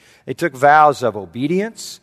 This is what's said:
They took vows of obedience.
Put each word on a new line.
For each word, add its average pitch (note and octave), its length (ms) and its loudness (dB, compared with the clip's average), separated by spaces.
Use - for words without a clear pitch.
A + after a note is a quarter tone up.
They C3 80 -10
took D#3+ 200 -6
vows C#3+ 500 4
of G#2+ 140 -2
obedience. D3 840 -8